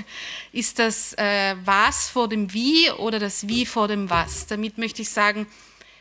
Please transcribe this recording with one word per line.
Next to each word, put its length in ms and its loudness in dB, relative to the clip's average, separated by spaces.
<laughs> 340 -14
ist 260 0
das, 360 2
äh, 400 0
Was 420 4
vor 220 0
dem 240 -2
Wie 380 4
oder 280 -2
das 300 -4
Wie 160 0
vor 240 0
dem 200 -2
Was. 380 -2
Damit 300 -6
möchte 240 -6
ich 80 -6
sagen, 360 0